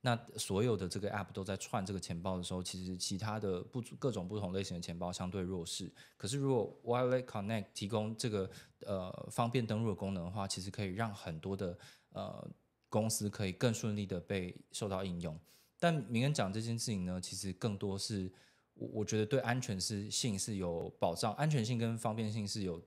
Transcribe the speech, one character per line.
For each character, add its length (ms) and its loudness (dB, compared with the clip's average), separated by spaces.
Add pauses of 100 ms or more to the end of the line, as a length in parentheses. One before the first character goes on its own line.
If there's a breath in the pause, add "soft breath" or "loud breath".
那 180 4 (180)
所 280 2
有 120 4
的 120 0
这 100 -2
个 140 0
app 200 -2
都 120 -4
在 120 -2
串 300 -2
这 60 -2
个 80 0
钱 200 -4
包 160 0
的 60 -2
时 100 -4
候， 80 0
其 240 -6
实 120 -4
其 200 -2
他 220 -2
的 220 0
不， 200 -6 (200)
各 100 2
种 160 -2
不 140 -4
同 120 -2
类 120 0
型 140 -6
的 20 -6
钱 180 -6
包 140 -2
相 180 -4
对 100 -2
弱 240 -2
势。 240 -6 (280 loud breath)
可 100 -8
是 120 -2
如 140 4
果 320 2
Wallet 400 4
Connect 480 -2
提 140 -4
供 300 0
这 120 0
个， 220 2 (300 loud breath)
呃， 500 -4
方 180 2
便 160 4
登 200 2
录 60 4
的 40 2
功 180 -2
能 120 -2
的 60 -2
话， 180 -2
其 120 -4
实 120 -6
可 120 -2
以 100 -2
让 200 0
很 240 -6
多 180 -2
的， 220 -2 (360 loud breath)
呃， 360 -8 (380)
公 200 4
司 220 0
可 160 -2
以 60 0
更 200 2
顺 240 0
利 80 0
的 140 -2
被 340 -2 (200)
受 160 -4
到 160 0
应 160 -2
用。 180 -4 (400 loud breath)
但 160 4 (140)
明 160 4
恩 100 4
讲 180 2
这 80 -2
件 160 0
事 100 -2
情 180 0
呢， 160 0
其 160 -8
实 160 -4
更 260 0
多 180 -2
是 320 -2 (520 loud breath)
我， 140 -6
我 100 0
觉 140 2
得 80 4
对 140 4
安 200 4
全 200 0
是， 300 0
性 280 2
是 180 0
有 420 0
保 160 4
障， 200 2
安 140 4
全 160 6
性 140 2
跟 180 2
方 200 2
便 160 0
性 160 0
是 140 -2
有 240 -2